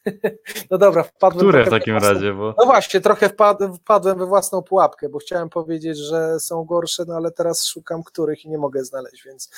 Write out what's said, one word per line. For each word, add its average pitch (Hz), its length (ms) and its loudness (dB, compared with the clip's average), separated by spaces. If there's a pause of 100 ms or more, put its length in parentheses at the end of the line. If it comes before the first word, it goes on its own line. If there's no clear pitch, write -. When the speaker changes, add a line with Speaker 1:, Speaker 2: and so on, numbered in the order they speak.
Speaker 1:
<laughs> - 640 -8
no 185 80 -2
dobra, 175 240 6
wpadłem 175 360 0
Speaker 2:
Które 170 260 6
Speaker 1:
trochę 110 120 2
Speaker 2:
w 110 40 2
takim 110 140 -2
Speaker 1:
we 107 60 2
własną 101 140 4
Speaker 2:
razie, 98 180 -2
bo 107 260 -6
Speaker 1:
No 240 80 6
właśnie, 208 340 2
trochę 208 280 2
wpad-, 202 480 0
wpadłem 196 420 0
we 180 80 -6
własną 185 360 0
pułapkę, - 460 0
bo 147 100 -10
chciałem 170 300 -8
powiedzieć, 160 500 -8
że 160 420 -4
są 165 240 -8
gorsze, 170 440 -4
no 170 60 -8
ale 165 160 -6
teraz 170 340 -4
szukam 165 380 -8
których 151 420 -6
i 156 40 -20
nie 156 100 -8
mogę 135 260 -6
znaleźć, 127 400 -16
więc 135 340 -20